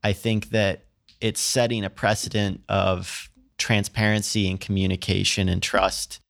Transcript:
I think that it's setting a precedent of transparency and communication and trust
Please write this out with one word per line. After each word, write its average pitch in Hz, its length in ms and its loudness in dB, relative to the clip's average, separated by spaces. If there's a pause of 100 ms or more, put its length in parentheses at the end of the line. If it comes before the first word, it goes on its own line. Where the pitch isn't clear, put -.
I 104 80 4
think 110 380 0
that 101 340 0 (360)
it's 110 200 -2
setting 117 440 0
a 95 60 -4
precedent 104 760 0
of 92 600 0 (300)
transparency 107 880 0
and 92 120 -2
communication 95 880 0
and 87 120 2
trust - 680 -2